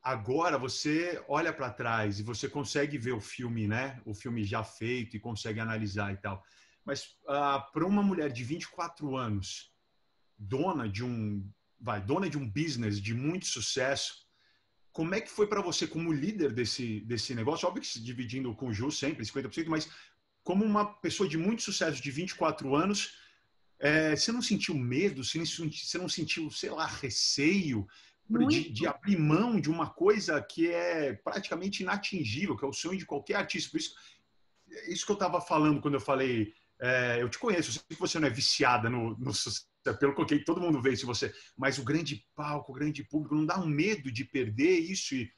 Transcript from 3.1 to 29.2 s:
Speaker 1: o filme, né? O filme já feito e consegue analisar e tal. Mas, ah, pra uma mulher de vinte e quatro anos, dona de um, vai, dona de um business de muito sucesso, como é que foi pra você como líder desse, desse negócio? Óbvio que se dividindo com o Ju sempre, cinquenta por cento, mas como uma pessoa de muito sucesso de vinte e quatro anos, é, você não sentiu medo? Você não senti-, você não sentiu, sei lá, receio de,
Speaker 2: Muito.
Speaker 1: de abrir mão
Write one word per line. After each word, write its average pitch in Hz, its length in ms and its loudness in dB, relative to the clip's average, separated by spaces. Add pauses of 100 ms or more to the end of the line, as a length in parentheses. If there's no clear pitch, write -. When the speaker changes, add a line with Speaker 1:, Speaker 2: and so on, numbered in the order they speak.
Speaker 1:
o 113 80 -2
filme, 117 480 -4
né? 123 360 -2
O 110 100 -8
filme 117 300 -6
já 107 200 -2
feito 117 520 -4
e 101 40 -6
consegue 113 400 -6
analisar 107 520 -2
e 95 40 -6
tal. 98 260 -8 (420)
Mas, - 320 -8 (120)
ah, 139 320 2 (120)
pra 156 140 0
uma 202 160 4
mulher 165 300 2
de 120 100 -6
vinte 147 220 -6
e - 40 -14
quatro 147 480 -6
anos, 104 560 -4 (640)
dona 131 520 -2
de 101 160 -4
um, 107 440 -4 (320)
vai, 110 200 -4
dona 156 280 0
de 151 80 -4
um 135 120 -4
business 117 520 -2
de 110 140 -4
muito 156 320 -2
sucesso, - 800 -2 (680)
como 170 220 0
é 220 60 0
que 220 100 -12
foi 208 160 2
pra 202 160 0
você 175 240 0
como 165 260 -2
líder 156 400 0
desse, 113 500 -2
desse 113 340 -4
negócio? 143 320 0
Óbvio 180 140 -4
que - 60 -8
se 117 140 -8
dividindo 123 540 -6
com 135 120 -6
o 117 40 0
Ju 113 180 0
sempre, 139 340 -4
cinquenta 131 240 -6
por 104 60 -12
cento, 160 160 -4
mas 156 180 0 (540)
como 196 220 2
uma 208 200 4 (160)
pessoa 170 280 0
de 156 100 0
muito 214 240 2
sucesso 160 400 0
de 147 80 -4
vinte 160 200 -4
e - 40 -8
quatro 147 400 0
anos, 190 420 2 (600)
é, 156 380 4
você 226 160 2
não 240 100 0
sentiu 190 320 0
medo? 131 480 0
Você 151 160 -2
não 165 80 -2
senti-, 160 400 -4
você - 120 -4
não 180 100 -4
sentiu, 156 420 -2
sei - 200 -6
lá, 156 160 -2
receio 139 1000 2 (420)
de, 226 100 2
Speaker 2:
Muito. 302 340 4
Speaker 1:
de 143 160 0
abrir 196 300 2
mão 175 420 6